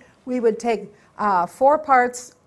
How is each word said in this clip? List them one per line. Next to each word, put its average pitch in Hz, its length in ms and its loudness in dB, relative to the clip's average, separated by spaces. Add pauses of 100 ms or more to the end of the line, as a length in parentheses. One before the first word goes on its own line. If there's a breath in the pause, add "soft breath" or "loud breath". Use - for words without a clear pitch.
(260 soft breath)
we 254 140 -6
would 226 200 0
take, 233 300 -4 (280 soft breath)
uh, 190 280 0
four 269 320 2
parts 254 580 0 (120)